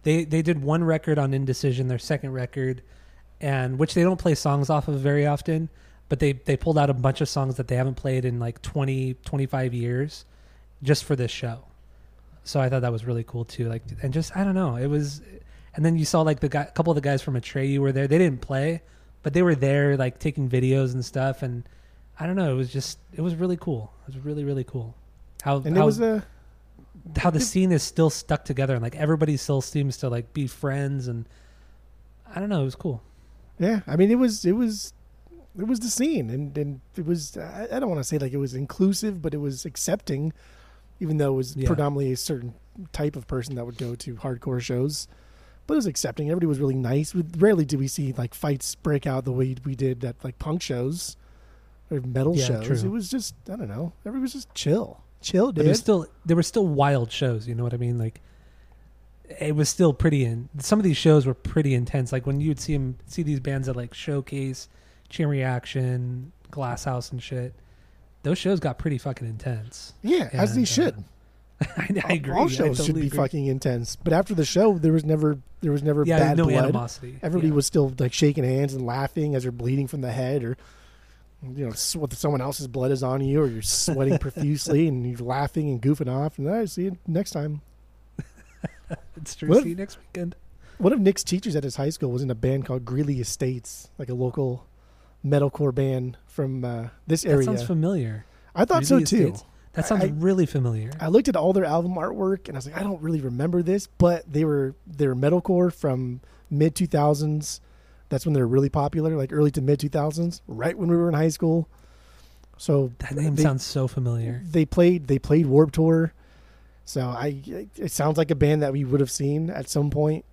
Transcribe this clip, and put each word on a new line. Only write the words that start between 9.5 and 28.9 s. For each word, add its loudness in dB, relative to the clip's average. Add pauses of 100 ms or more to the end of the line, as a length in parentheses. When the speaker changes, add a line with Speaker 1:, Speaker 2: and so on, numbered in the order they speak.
Speaker 1:
years -4 (580)
just 4
for 0
this -2
show. -8 (840)
So -2
I 2
thought 2
that 0
was -4
really -2
cool -8
too. -6
Like, -4 (220)
and -2
just, -2
I 0
don't 2
know, 0
it -2
was, -2 (540)
and 0
then 4
you 2
saw, 4
like, 2
the 0
guy, 0
a -8
couple 2
of 4
the 2
guys 0
from -4
Atreyu -2
were 2
there. 0
They 4
didn't 4
play, -2 (400)
but -4
they 4
were 6
there, 4
like, -2
taking -2
videos 2
and -4
stuff. -4
And -6 (520)
I -6
don't -2
know, 2
it 0
was -2
just, -6 (140)
it -8
was -2
really 0
cool. -6 (160)
It -16
was -12
really, -4
really -2
cool. -8 (460)
How, 0
Speaker 2:
And 0
Speaker 1:
how, 8
Speaker 2:
it 6
was 4
a 2 (960)
Speaker 1:
how 2
the 0
Speaker 2:
it 2
Speaker 1:
scene 2
is 4
still 4
stuck -4
together -2
and, -2
like, -6